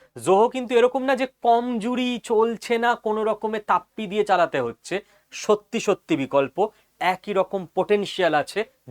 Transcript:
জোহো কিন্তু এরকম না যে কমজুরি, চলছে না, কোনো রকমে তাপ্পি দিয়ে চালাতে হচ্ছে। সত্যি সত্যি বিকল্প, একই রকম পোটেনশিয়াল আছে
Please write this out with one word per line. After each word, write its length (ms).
জোহো 260
কিন্তু 260
এরকম 280
না 120
যে 120
কমজুরি, 800
চলছে 540
না, 180
কোনো 280
রকমে 360
তাপ্পি 480
দিয়ে 160
চালাতে 380
হচ্ছে। 400
সত্যি 480
সত্যি 380
বিকল্প, 500
একই 340
রকম 320
পোটেনশিয়াল 680
আছে 320